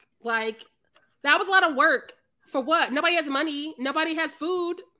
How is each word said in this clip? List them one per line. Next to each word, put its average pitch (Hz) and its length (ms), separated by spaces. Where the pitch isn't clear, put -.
Like, 226 420
that 294 160
was 381 100
a - 20
lot 370 180
of 285 80
work. 294 360
For 277 80
what? 277 320
Nobody 330 220
has 320 120
money. 294 520
Nobody 311 380
has 320 180
food. 349 480